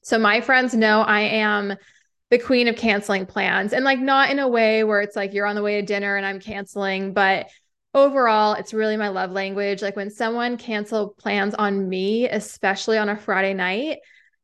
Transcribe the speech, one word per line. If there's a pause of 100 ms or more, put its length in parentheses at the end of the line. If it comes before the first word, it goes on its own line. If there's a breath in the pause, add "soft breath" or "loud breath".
So
my
friends
know
I
am (540 soft breath)
the
queen
of
canceling
plans,
and,
like,
not
in
a
way
where
it's
like
you're
on
the
way
to
dinner
and
I'm
canceling,
but (460 loud breath)
overall,
it's
really
my
love
language.
Like,
when
someone
cancel
plans
on
me,
especially
on
a
Friday
night, (460 soft breath)